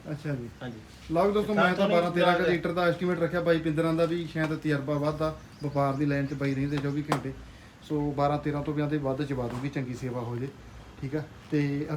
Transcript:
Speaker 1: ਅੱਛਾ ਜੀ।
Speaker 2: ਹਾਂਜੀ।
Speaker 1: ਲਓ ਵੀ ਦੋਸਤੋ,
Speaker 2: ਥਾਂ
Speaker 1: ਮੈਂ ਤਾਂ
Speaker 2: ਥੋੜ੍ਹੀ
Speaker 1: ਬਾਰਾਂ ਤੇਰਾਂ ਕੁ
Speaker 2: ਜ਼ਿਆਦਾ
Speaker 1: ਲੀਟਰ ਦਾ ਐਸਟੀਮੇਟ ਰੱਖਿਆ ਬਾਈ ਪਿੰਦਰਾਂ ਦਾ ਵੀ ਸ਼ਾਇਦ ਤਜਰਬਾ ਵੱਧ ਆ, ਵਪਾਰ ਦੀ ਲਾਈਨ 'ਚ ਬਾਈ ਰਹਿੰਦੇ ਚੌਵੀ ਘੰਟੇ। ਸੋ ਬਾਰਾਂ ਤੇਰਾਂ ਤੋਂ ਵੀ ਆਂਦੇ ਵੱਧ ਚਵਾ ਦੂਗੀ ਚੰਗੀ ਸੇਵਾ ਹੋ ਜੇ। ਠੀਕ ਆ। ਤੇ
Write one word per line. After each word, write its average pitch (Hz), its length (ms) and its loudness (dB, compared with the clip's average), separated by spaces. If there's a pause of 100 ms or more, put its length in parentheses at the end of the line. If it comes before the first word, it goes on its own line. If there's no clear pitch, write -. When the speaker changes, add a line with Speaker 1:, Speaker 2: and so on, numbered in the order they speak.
(100)
Speaker 1:
ਅੱਛਾ 147 240 -4
ਜੀ। 120 140 -6 (140)
Speaker 2:
ਹਾਂਜੀ। 117 160 -10 (340)
Speaker 1:
ਲਓ 175 140 4
ਵੀ 208 60 4
ਦੋਸਤੋ, 208 220 0
Speaker 2:
ਥਾਂ 190 100 6
Speaker 1:
ਮੈਂ 185 100 4
ਤਾਂ 196 80 2
Speaker 2:
ਥੋੜ੍ਹੀ 175 140 4
Speaker 1:
ਬਾਰਾਂ 175 140 4
ਤੇਰਾਂ 175 220 6
ਕੁ 175 60 4
Speaker 2:
ਜ਼ਿਆਦਾ 175 140 4
Speaker 1:
ਲੀਟਰ 170 200 0
ਦਾ 180 100 0
ਐਸਟੀਮੇਟ 175 360 2
ਰੱਖਿਆ 170 220 0
ਬਾਈ 165 180 4
ਪਿੰਦਰਾਂ 160 360 2
ਦਾ 165 100 4
ਵੀ 165 280 0
ਸ਼ਾਇਦ 156 220 0
ਤਜਰਬਾ 147 400 0
ਵੱਧ 151 280 0
ਆ, 156 140 -2 (280)
ਵਪਾਰ 139 300 2
ਦੀ 147 120 0
ਲਾਈਨ 139 200 2
'ਚ 139 80 -6
ਬਾਈ 139 200 0
ਰਹਿੰਦੇ 143 220 0
ਚੌਵੀ 143 360 -2
ਘੰਟੇ। 135 200 -4 (500)
ਸੋ 147 300 -2
ਬਾਰਾਂ 143 260 2
ਤੇਰਾਂ 143 240 -2
ਤੋਂ 151 120 -2
ਵੀ 151 80 0
ਆਂਦੇ 147 140 0
ਵੱਧ 135 260 0
ਚਵਾ 131 260 -2
ਦੂਗੀ 123 200 -4
ਚੰਗੀ 131 260 -4
ਸੇਵਾ 123 260 -6
ਹੋ 120 160 -6
ਜੇ। 127 120 -4 (520)
ਠੀਕ 139 160 -4
ਆ। 151 60 -2 (280)
ਤੇ 143 360 2 (100)